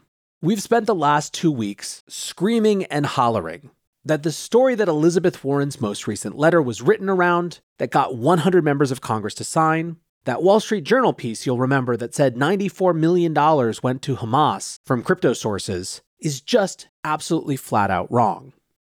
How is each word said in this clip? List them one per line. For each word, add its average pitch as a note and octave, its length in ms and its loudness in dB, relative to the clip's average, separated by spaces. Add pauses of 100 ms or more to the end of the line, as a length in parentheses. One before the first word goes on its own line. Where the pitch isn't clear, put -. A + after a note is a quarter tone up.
(420)
We've G3 200 0
spent A3+ 260 0
the A3+ 80 2
last D3 360 0
two E3 200 0
weeks G#2+ 560 -8
screaming G#3+ 800 0
and C#3+ 200 -2
hollering A2+ 640 -2 (340)
that D3 200 -2
the E3 80 -2
story B3+ 420 2
that G#3 140 0
Elizabeth E3 560 2
Warren's C#3+ 360 -2
most G#2 280 -4
recent G#2 300 -8
letter E3 240 4
was A#2 200 -4
written F#3+ 260 2
around, F3 520 0 (180)
that B2+ 140 -4
got C3 260 0
one D#3 220 4
hundred F3+ 240 4
members C#3+ 280 2
of C3 100 -8
Congress G#2+ 340 -4
to - 80 -10
sign, D#3+ 540 -2 (280)
that B2 160 -4
Wall G3 180 6
Street G3+ 240 -4
Journal G#3 300 2
piece, - 320 -8
you'll B2+ 140 0
remember, B2+ 380 0
that A#2 180 -8
said C3+ 200 2
ninety-four F3+ 580 0
million E3 400 2
dollars C#3+ 500 2
went B2+ 180 -2
to C3+ 140 -4
Hamas A#2 680 -2
from A#2+ 200 -2
crypto F3+ 300 0
sources, F#2+ 680 -6 (180)
is C#3 200 -6
just - 480 -2 (160)
absolutely D3+ 540 -2
flat G2+ 320 0
out F2+ 220 -2
wrong. A2+ 420 0 (400)